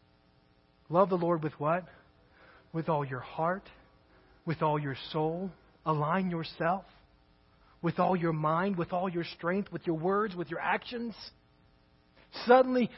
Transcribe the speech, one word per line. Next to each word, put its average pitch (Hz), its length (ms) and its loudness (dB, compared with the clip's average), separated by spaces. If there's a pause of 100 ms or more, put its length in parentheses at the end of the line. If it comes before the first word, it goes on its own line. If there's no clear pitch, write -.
(920)
Love 180 180 6
the 185 80 2
Lord 170 260 0
with 151 160 -6
what? 165 260 0 (880)
With 165 160 -2
all 147 160 0
your 131 140 -8
heart, 170 460 -4 (760)
with 160 160 -4
all 151 180 2
your 143 180 -4 (160)
soul. 165 380 -2 (360)
Align 160 440 2
yourself 170 540 -2 (960)
with 170 180 0
all 180 160 4
your 165 160 0
mind, 165 440 0
with 165 160 -4
all 185 160 0
your 170 140 -2
strength, 185 480 -4
with 165 160 -8
your 170 100 0
words, 196 380 0
with 170 160 -8
your 160 80 -6
actions. 220 560 -4 (1300)
Suddenly, 254 520 6